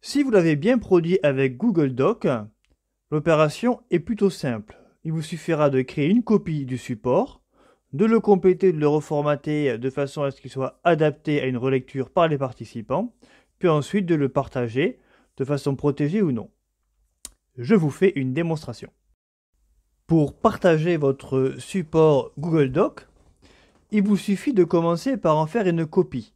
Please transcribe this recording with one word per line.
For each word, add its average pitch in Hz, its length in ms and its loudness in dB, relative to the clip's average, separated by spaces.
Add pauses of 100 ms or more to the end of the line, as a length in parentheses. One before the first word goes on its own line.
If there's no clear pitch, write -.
Si 285 220 -2
vous 269 80 0
l'avez 170 240 4
bien 202 220 2
produit 180 440 2
avec 135 360 0
Google 160 360 0
Doc, 180 340 0 (840)
l'opération 156 680 0 (100)
est 175 80 2
plutôt 202 300 -2
simple. 120 480 -8 (260)
Il 156 100 -6
vous 160 80 -4
suffira 151 480 -2
de 131 140 0
créer 147 260 -2
une 233 120 2
copie 170 440 -2
du 127 120 -8
support, 127 640 -2 (520)
de 147 100 0
le 220 160 4
compléter, 185 540 4
de 156 40 -4
le 147 120 2
reformater 147 880 -2
de 123 120 -4
façon 143 340 -6
à 139 80 -4
ce - 100 -20
qu'il 131 100 -18
soit 131 320 -8
adapté 151 560 2
à 127 60 -4
une 127 100 -2
relecture 131 540 -2
par 170 180 2
les 151 100 -2
participants, 131 800 -6 (420)
puis 180 120 0
ensuite 160 360 0
de 170 100 0
le 143 120 0
partager 131 720 -4 (380)
de 135 80 -4
façon 139 320 -4
protégée 147 440 -2
ou 156 120 0
non. 107 160 -8 (1080)
Je 123 180 0
vous 160 160 4
fais 185 280 2
une 131 160 -4
démonstration. 160 580 -6 (1160)
Pour 151 300 2
partager 170 600 2
votre 135 600 0
support 156 800 2
Google 147 360 0
Doc, 208 340 -2 (840)
il 208 120 2
vous 202 140 2
suffit 208 360 -2
de 185 120 4
commencer 170 500 0
par 160 220 0
en 156 100 0
faire 202 200 -2
une 165 180 0
copie. 156 500 -4